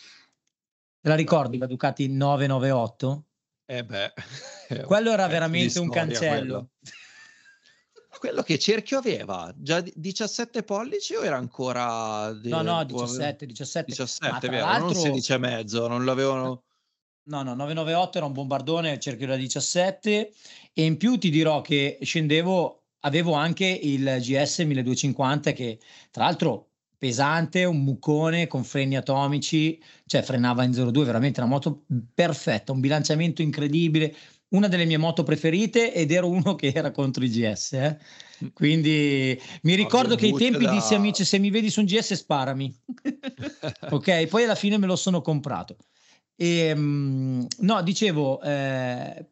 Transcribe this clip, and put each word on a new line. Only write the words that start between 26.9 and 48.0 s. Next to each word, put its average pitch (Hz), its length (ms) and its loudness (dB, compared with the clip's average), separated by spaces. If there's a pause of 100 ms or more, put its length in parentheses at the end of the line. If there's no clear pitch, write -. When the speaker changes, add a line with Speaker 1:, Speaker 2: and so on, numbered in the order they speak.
Speaker 1:
pesante, 151 640 0
un 160 200 2
muccone 156 640 0
con 127 160 -4
freni 135 340 -2
atomici, 143 840 0 (260)
cioè 127 160 2
frenava 123 400 2
in 127 100 2
zero 120 180 2
due, 143 140 2
veramente 120 340 0
una 120 100 0
moto 139 360 -2 (280)
perfetta, 151 580 0
un 131 80 0
bilanciamento 156 640 2
incredibile, 156 720 2 (340)
una 202 180 4
delle 175 180 2
mie 160 120 2
moto 165 260 2
preferite, 180 720 2
ed 156 180 2
ero 180 160 4
uno 180 280 2
che 143 180 0
era 135 180 0
contro 131 320 -2
i 127 60 2
G 110 220 0
S, - 220 -6
eh. 147 240 -2 (440)
Speaker 2:
Mm. 135 120 -8
Speaker 1:
Quindi 147 840 2 (240)
mi 175 160 4
Speaker 2:
No, 214 100 2
Speaker 1:
ricordo 240 260 4
che 220 100 2
ai 208 80 4
Speaker 2:
Bucci - 20 2
Speaker 1:
tempi 240 300 4
Speaker 2:
da - 20 2
Speaker 1:
dissi: 208 280 2
"Amici, 202 280 2
se 196 160 2
mi 202 120 4
vedi 214 180 2
su 214 120 0
un 202 40 6
G 196 140 2
S 208 140 -2
sparami." 135 640 -2 (120)
<laughs> 262 520 -8 (540)
Ok, 160 340 2
poi 214 160 2
alla 214 120 2
fine 202 220 0
me 196 100 2
lo 180 80 2
sono 180 260 0
comprato. 135 540 -4 (600)
Ehm, 143 1120 0 (140)
no, 202 240 2
dicevo, 151 580 0